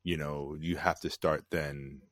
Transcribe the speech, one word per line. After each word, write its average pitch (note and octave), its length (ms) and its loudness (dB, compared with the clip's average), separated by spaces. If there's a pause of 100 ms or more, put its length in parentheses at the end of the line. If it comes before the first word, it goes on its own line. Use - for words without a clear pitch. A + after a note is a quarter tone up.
you E2+ 120 2
know, D2 420 -4
you E2+ 180 0
have E2+ 240 2
to E2 100 -2
start - 400 2
then, C#2 500 -2 (120)